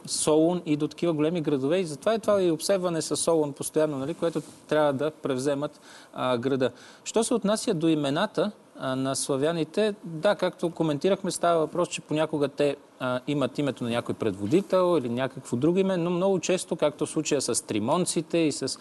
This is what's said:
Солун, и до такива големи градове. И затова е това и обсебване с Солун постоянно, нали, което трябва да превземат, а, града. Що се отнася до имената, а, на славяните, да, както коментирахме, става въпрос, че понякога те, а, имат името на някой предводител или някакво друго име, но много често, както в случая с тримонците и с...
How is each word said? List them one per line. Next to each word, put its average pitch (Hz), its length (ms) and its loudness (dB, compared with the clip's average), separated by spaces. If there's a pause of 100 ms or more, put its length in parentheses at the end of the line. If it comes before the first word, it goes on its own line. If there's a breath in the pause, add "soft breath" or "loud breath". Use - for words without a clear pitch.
Солун, 165 600 2
и 151 100 2
до 147 120 -2
такива 170 240 -2
големи 156 280 0
градове. 147 380 0
И 190 80 0
затова 151 280 -2
е 226 40 0
това 202 240 2
и 175 80 4
обсебване 170 520 0
с 151 140 -2
Солун 151 360 2
постоянно, 151 460 0
нали, 139 160 -4
което 165 280 -2 (260)
трябва 151 240 4
да 143 180 -2
превземат, 139 680 -4 (340 loud breath)
а, 127 240 0
града. 131 320 0 (340 loud breath)
Що 220 200 0
се 254 100 -2
отнася 214 400 0
до 160 140 2
имената, 160 640 0 (280)
а, 131 180 -4
на 131 200 -2
славяните, 160 800 -2 (100)
да, 170 300 0
както 180 360 -2
коментирахме, 170 600 0
става 170 300 2
въпрос, 156 280 -2
че - 120 -8
понякога 151 480 0
те, 143 280 0 (240)
а, 127 260 -2
имат 143 320 -2
името 139 260 -2
на 117 60 -2
някой 117 240 -2
предводител 160 840 2
или 123 100 -4
някакво 127 480 -4
друго 165 220 2
име, 190 180 2
но 170 140 0
много 185 300 2
често, 180 360 -2
както 151 300 0
в - 40 -6
случая 151 300 0
с - 260 -2
тримонците 160 720 0
и 156 140 2
с... - 280 -6